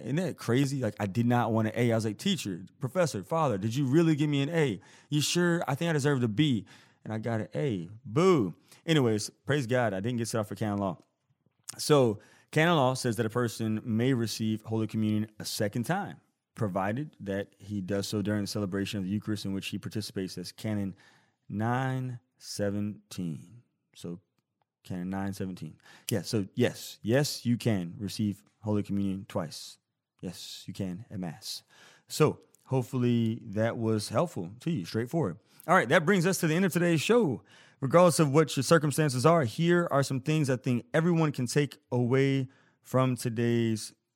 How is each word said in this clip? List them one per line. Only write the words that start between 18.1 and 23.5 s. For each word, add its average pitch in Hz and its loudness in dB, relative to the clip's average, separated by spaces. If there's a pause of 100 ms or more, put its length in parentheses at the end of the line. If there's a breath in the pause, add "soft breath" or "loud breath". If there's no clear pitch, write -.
during 104 -2
the 98 -4
celebration 98 -4
of 95 -4
the 92 -4
Eucharist 104 -4
in 98 -4
which 95 -6
he 104 -6
participates. 98 -8
That's 90 -12
Canon 101 -4 (540 soft breath)
nine 127 -4 (180)
seventeen. 101 -6 (320)